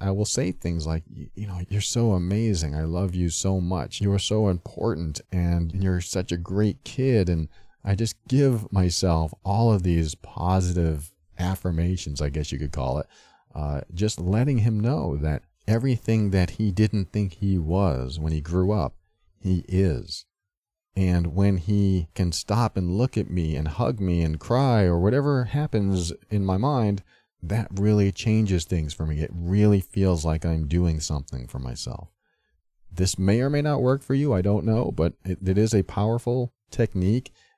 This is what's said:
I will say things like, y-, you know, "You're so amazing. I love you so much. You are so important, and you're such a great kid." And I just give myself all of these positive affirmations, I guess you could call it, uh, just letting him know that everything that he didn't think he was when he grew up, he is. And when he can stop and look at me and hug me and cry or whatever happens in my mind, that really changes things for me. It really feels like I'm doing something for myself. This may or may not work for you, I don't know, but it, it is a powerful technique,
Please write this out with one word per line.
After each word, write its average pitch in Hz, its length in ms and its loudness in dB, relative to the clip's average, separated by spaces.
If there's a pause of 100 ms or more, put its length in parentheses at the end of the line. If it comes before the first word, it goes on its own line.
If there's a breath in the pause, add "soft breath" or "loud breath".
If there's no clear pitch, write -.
I 98 80 -2
will 98 160 0
say 156 260 -2
things 85 360 -4
like, 80 200 -2
y-, - 280 -16
you 104 100 -10
know, 95 140 -8 (100)
"You're 101 100 -2
so 117 340 0
amazing. 90 600 0
I 78 120 -2
love 90 280 -2
you 90 160 0
so 95 320 -2
much. 87 400 -4
You 101 100 2
are 98 60 2
so 107 300 0
important, 85 720 -2 (100)
and 87 400 0
you're 92 300 0
such - 300 -4
a 87 60 -2
great 98 460 0
kid." 120 460 2
And 80 180 0 (360 soft breath)
I 98 100 0
just 110 220 -2 (120)
give 127 460 2
myself 87 600 2 (100)
all 110 260 2
of 98 120 2
these 82 320 2
positive 87 960 -2 (260)
affirmations, 87 880 -2
I 71 60 -2
guess 73 220 -4
you 71 60 -6
could 71 140 -6
call 65 260 -2
it, 71 80 -4 (480 soft breath)
uh, 71 280 -4 (120)
just 85 260 -2
letting 110 380 0
him 107 220 2
know 113 380 -2
that 73 260 -2 (240)
everything 113 640 0
that 92 180 2
he 107 220 -2
didn't 101 400 0
think 101 220 -2
he 98 260 0
was 78 600 0
when 78 140 -2
he 78 80 -2
grew 90 300 0
up, 92 240 -2 (440)
he 92 280 0
is. 92 580 0 (680)
And 87 420 2
when 101 200 2
he 95 600 0
can 87 180 0
stop 110 420 -2
and 90 220 -2
look 123 200 -2
at 107 120 -4
me 80 260 -2
and 76 100 -2
hug 117 360 -2
me 87 220 0
and 78 140 -2
cry 120 460 2
or 87 160 4
whatever 127 460 2
happens 98 680 0 (180)
in 104 140 0
my 95 140 2
mind, 110 440 0 (400 soft breath)
that 101 300 -2
really 101 400 4
changes 104 540 2
things 80 280 -2
for 82 120 -6
me. 76 160 -2
It - 120 -4
really 98 460 4
feels 92 460 0
like 80 200 0
I'm 80 220 0
doing 82 320 2
something 67 480 -6
for 65 120 -10
myself. 62 500 -10 (840)
This 92 260 0
may 98 220 2
or 135 100 0
may 147 120 0
not 147 200 0
work 131 220 2
for 139 120 -2
you, 143 180 2
I 92 80 2
don't 101 240 2
know, 110 260 0
but 82 220 0 (100)
it, 92 240 -6
it 95 100 2
is 107 160 4
a 101 100 4
powerful 117 680 -2 (200)
technique, 107 600 0 (260 soft breath)